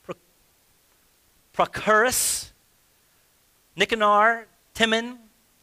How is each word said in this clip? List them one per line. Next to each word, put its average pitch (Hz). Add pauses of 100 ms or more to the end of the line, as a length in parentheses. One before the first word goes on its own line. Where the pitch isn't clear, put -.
Pro-, 170 (1400)
Prochorus, - (1300)
Nicanor, 214 (260)
Timon, 226 (460)